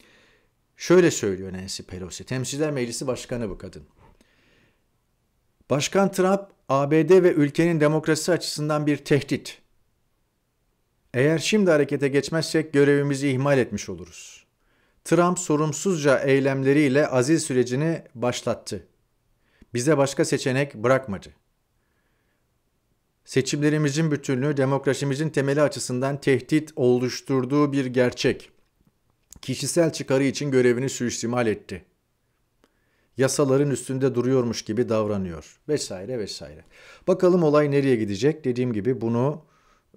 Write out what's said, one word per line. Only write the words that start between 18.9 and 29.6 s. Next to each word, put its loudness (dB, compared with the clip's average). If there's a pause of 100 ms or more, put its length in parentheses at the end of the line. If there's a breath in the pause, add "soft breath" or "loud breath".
Bize 2
başka 0
seçenek -2
bırakmadı. -2 (2000)
Seçimlerimizin 0
bütünlüğü, -2
demokrasimizin 0
temeli 0
açısından -2
tehdit 0
oluşturduğu 0
bir -2
gerçek. -2 (920)
Kişisel -2